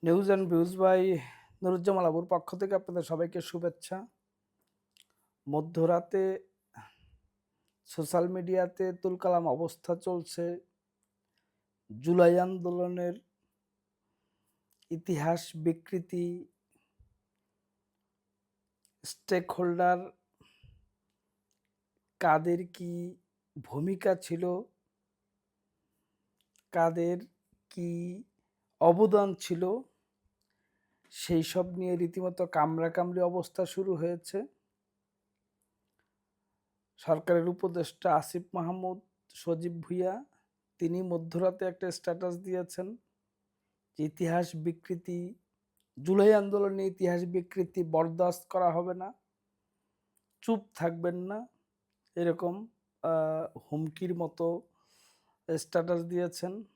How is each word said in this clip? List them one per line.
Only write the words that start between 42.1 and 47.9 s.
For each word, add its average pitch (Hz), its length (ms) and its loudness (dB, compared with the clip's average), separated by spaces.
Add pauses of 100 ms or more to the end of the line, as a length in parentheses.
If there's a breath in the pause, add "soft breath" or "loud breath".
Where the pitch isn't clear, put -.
দিয়েছেন 185 580 -6 (1000)
যে 151 60 -2
ইতিহাস 170 520 0
বিকৃতি, 175 760 -6 (680)
জুলাই 196 320 8
আন্দোলনে 202 520 2
ইতিহাস 180 380 0
বিকৃতি 180 580 -4
বরদাস্ত 165 680 0